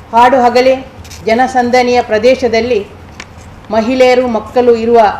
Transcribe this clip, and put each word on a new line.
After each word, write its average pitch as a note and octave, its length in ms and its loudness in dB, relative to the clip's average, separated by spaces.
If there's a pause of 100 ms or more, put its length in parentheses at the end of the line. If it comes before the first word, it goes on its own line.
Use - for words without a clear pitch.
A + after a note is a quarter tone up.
(140)
ಹಾಡು B3 320 4
ಹಗಲೇ B3+ 300 2 (500)
ಜನಸಂದಣಿಯ B3 760 0
ಪ್ರದೇಶದಲ್ಲಿ A#3 760 0 (920)
ಮಹಿಳೆಯರು, B3 560 0
ಮಕ್ಕಳು A#3+ 480 0
ಇರುವ A#3 240 0 (200)